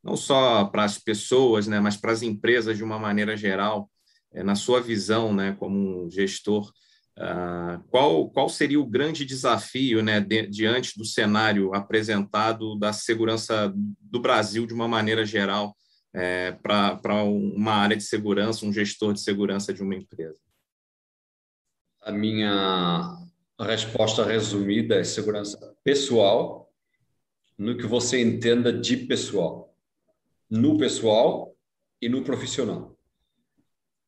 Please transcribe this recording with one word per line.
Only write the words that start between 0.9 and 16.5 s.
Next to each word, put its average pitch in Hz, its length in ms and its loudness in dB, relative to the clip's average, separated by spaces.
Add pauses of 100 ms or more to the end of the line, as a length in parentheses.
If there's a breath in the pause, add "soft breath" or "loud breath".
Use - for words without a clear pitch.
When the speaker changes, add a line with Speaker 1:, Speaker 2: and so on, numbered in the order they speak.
Speaker 1:
pessoas, 110 680 2
né, 107 140 0
mas 104 160 2
pras 113 260 -2
empresas 113 560 0
de 110 60 -6
uma 110 140 -6
maneira 107 380 -2
geral. 104 540 -2 (420)
É, 90 100 -10
na 101 120 0
sua 123 260 2
visão, 110 540 0
né, 98 240 -2
como 92 480 -4
um 85 40 -10
gestor, 98 640 -2 (440)
ah, 87 720 -6
qual, 147 420 2
qual 131 180 0
seria 147 320 0
o 135 60 -2
grande 143 380 -2
desafio, 127 800 0
né, 107 180 2
de, 107 280 0
diante 110 500 -2
do 110 60 -10
cenário 107 680 2
apresentado 107 1040 -2
da 104 160 0
segurança 110 840 0
do 104 440 -6
Brasil 117 460 0
de 117 80 -10
uma 117 140 -2
maneira 110 360 0
geral, 104 520 -2 (360)
é, 90 400 -4